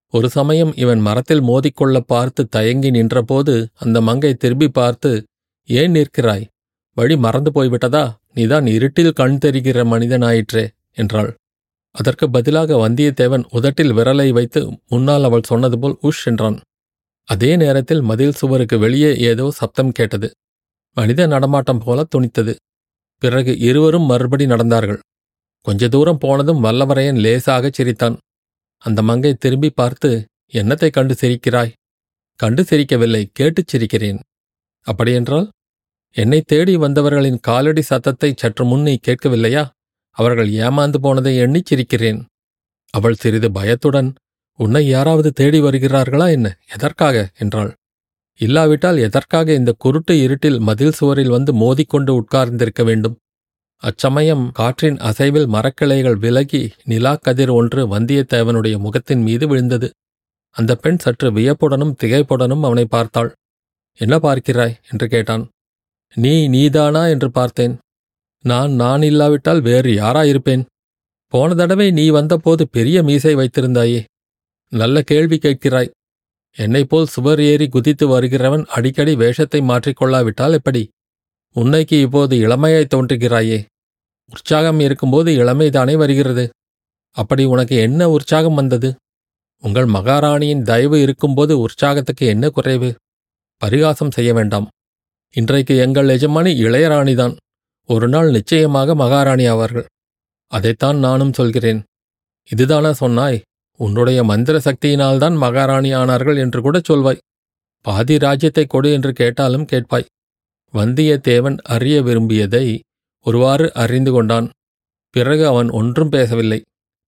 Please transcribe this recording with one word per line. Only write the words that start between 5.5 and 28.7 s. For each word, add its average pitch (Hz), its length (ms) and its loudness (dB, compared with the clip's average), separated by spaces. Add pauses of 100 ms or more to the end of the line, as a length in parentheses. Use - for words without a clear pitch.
"ஏன் 147 260 0
நிற்கிறாய்? 117 560 0 (460)
வழி 135 240 -2
மறந்து 131 340 0
போய்விட்டதா? 127 640 -2 (180)
நீதான் 123 340 0
இருட்டில் 135 460 0
கண் 135 240 0
தெரிகிற 131 460 0
மனிதனாயிற்றே," 117 840 0 (240)
என்றாள். 107 420 -4 (560)
அதற்கு 131 380 -2
பதிலாக 131 600 0
வந்தியத்தேவன் 131 600 0
உதட்டில் 135 420 0
விரலை 131 380 2
வைத்து 120 580 -2
முன்னால் 139 360 0
அவள் 117 200 2
சொன்னது 120 360 0
போல் 139 220 -4
"உஷ்" 147 240 -2
என்றான். 110 340 -2 (680)
அதே 120 300 0
நேரத்தில் 143 460 0
மதில் 120 300 0
சுவருக்கு 127 480 0
வெளியே 131 380 2
ஏதோ 120 340 0
சப்தம் 131 400 -4
கேட்டது. 110 400 -4 (640)
மனித 127 340 0
நடமாட்டம் 135 520 0
போல 123 240 -2 (120)
துணித்தது. 117 400 -2 (640)
பிறகு 127 400 0
இருவரும் 156 440 2
மறுபடி 127 420 0
நடந்தார்கள். 117 540 0 (640)
கொஞ்ச 104 260 -2
தூரம் 147 300 2
போனதும் 139 460 0
வல்லவரையன் 135 560 0
லேசாகச் 123 540 0
சிரித்தான். 120 440 -2 (600)